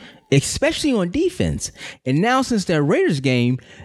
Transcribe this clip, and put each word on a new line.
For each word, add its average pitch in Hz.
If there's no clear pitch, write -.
especially 277
on 185
defense. 285
And 135
now 254
since 226
that 156
Raiders 220
game, 127